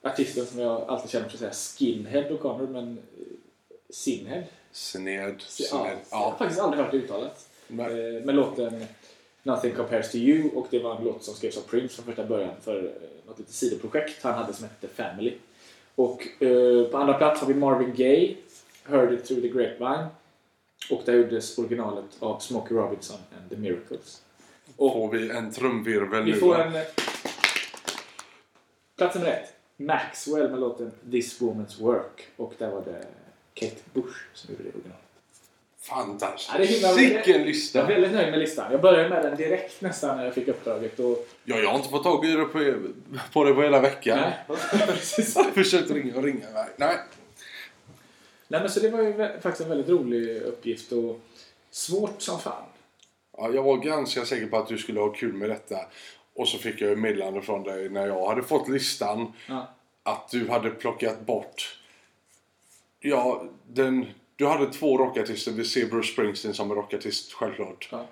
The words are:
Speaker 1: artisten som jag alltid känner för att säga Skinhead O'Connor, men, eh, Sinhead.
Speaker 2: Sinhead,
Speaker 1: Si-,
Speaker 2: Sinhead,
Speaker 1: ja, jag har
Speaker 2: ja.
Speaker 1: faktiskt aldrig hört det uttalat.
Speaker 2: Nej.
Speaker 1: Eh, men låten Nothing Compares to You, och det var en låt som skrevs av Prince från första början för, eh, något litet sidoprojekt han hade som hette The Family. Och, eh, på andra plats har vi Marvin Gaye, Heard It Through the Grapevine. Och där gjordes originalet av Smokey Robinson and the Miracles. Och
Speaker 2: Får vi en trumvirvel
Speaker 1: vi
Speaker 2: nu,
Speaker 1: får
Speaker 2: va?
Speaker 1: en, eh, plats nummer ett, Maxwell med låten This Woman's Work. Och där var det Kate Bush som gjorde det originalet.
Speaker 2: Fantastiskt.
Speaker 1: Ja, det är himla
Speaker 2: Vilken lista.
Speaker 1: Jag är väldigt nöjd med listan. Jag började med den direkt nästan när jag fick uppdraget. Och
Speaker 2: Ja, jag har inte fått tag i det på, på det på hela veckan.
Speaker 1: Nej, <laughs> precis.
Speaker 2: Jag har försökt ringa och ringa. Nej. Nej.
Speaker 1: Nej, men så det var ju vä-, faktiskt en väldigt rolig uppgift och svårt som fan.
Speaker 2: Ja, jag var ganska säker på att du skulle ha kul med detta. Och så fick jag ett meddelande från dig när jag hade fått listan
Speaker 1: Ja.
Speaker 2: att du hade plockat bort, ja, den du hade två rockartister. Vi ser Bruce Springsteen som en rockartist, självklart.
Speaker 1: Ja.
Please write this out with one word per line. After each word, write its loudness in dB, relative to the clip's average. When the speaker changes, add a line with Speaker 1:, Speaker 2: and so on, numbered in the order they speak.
Speaker 1:
artisten -2
som -8
jag 0
alltid -6
känner -4
för -14
att -14
säga -6
Skinhead -2
O'Connor, -4
men, -10
eh, -14
Sinhead. -6
Speaker 2:
Sinhead, -8
Speaker 1:
Si-, -12
Speaker 2:
Sinhead, -4
Speaker 1:
ja, -6
jag -8
har 0
Speaker 2:
ja. -10
Speaker 1:
faktiskt -2
aldrig 0
hört -4
det 0
uttalat. -8
Speaker 2:
Nej. -6
Speaker 1:
Eh, -10
men 2
låten 0
Nothing 0
Compares -2
to -6
You, 4
och -4
det 2
var -2
en -8
låt -4
som -10
skrevs -6
av -8
Prince -2
från -16
första -6
början -2
för, -4
eh, -6
något -20
litet -16
sidoprojekt -2
han 0
hade -6
som -12
hette -16
The -10
Family. -4
Och, 0
eh, 8
på -2
andra 4
plats 4
har 0
vi 6
Marvin 4
Gaye, 6
Heard 4
It -4
Through -2
the 0
Grapevine. -2
Och -2
där 2
gjordes 2
originalet -4
av -4
Smokey -4
Robinson -2
and -18
the -10
Miracles. -8
Och 4
Speaker 2:
Får 0
vi -2
en -6
trumvirvel 0
Speaker 1:
vi 2
Speaker 2:
nu, 2
Speaker 1:
får 6
Speaker 2:
va? 6
Speaker 1:
en, -4
eh, -4
plats 2
nummer 0
ett, -4
Maxwell 0
med -4
låten -4
This -2
Woman's -4
Work. 0
Och -8
där -4
var -6
det -12
Kate -6
Bush -4
som -20
gjorde -14
det -8
originalet. -16
Speaker 2:
Fantastiskt. -6
Speaker 1:
Ja, 0
det 6
är 4
himla 6
Speaker 2:
Vilken 6
lista. 0
Speaker 1:
Jag 4
är 6
väldigt 6
nöjd 2
med 0
listan. -2
Jag 4
började 10
med 2
den 0
direkt -2
nästan -2
när -4
jag -4
fick 0
uppdraget. -4
Och 0
Speaker 2:
Ja, -2
jag 4
har 2
inte -2
fått 0
tag 4
i 4
det 4
på, 2
på 6
det 8
på 6
hela 8
veckan. 4
Speaker 1:
Nej, -2
<laughs> 4
precis. 0
Speaker 2:
Jag 8
har 2
försökt 4
ringa -2
och 0
ringa. -2
Nej. -2
Nej. 2
Speaker 1:
Nej, 0
men -2
så 2
det 4
var 2
ju 2
vä-, -2
faktiskt -4
en -4
väldigt 0
rolig 2
uppgift -6
och -2
svårt -4
som -6
fan. -8
Speaker 2:
Ja, -4
jag 4
var 6
ganska -2
säker -2
på -2
att 0
du -4
skulle -4
ha 4
kul -4
med -4
detta. -6
Och -2
så -2
fick -6
jag 2
ett 2
meddelande 0
från -4
dig -6
när -2
jag 0
hade 2
fått 0
listan -2
Speaker 1:
Ja. -8
Speaker 2:
att -6
du -2
hade 0
plockat -4
bort, -6
ja, 0
den 2
du 2
hade 2
två 2
rockartister. 0
Vi -4
ser 0
Bruce -2
Springsteen -2
som -4
en -2
rockartist, -6
självklart. -8
Speaker 1:
Ja. -10